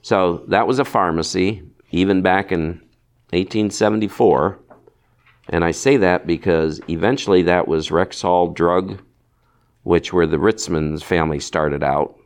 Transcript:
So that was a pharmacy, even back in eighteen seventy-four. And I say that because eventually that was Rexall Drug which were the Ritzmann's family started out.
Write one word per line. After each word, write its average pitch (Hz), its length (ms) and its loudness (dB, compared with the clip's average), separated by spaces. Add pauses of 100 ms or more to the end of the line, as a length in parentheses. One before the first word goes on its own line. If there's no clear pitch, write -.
So 90 460 0
that 101 180 2
was 127 100 0
a 135 80 0
pharmacy, 92 760 -2 (260)
even 92 320 2
back 95 300 2
in 85 280 -4 (540)
eighteen 101 380 -2
seventy-four. 101 880 2 (880)
And 85 160 0
I 85 60 0
say 135 260 2
that 90 300 2
because 80 600 0
eventually 92 560 0
that 87 240 2
was 78 220 -2
Rexall 87 640 0
Drug 95 460 0 (840)
which 85 300 0
were 85 140 2
the 78 100 -2
Ritzmann's 78 680 -2
family 78 360 -2
started 73 440 -2
out. 71 420 -2